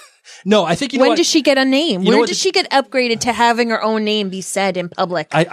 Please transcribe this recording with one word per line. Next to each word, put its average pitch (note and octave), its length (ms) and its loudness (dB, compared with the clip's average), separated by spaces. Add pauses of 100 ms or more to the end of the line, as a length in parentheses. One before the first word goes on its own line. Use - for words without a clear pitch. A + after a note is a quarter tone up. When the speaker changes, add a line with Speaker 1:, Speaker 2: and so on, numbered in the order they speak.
(440)
Speaker 1:
No, G3 200 2
I E3 100 -2
think B3 180 -4
you C4+ 60 -2
know B3+ 60 4
Speaker 2:
When - 60 4
Speaker 1:
what? D#4+ 80 2
Speaker 2:
does E4+ 100 2
she E4 120 2
get C4+ 160 2
a C4 80 2
name? C4+ 380 0
Speaker 1:
You F#3+ 40 0
know G#3 100 4
Speaker 2:
Where A4+ 40 4
Speaker 1:
what A#4 80 0
Speaker 2:
does F4+ 100 -4
Speaker 1:
the - 40 -4
Speaker 2:
she F#4+ 80 0
get F#4 200 0
upgraded B3+ 500 0
to B3 120 0
having A#3 380 0
her A3 100 -2
own A3 220 -2
name G#3+ 260 -2
be F#3 120 -8
said F#3+ 360 -4
in F3 120 -6
public? F3 420 -4
Speaker 1:
I, D#3+ 220 0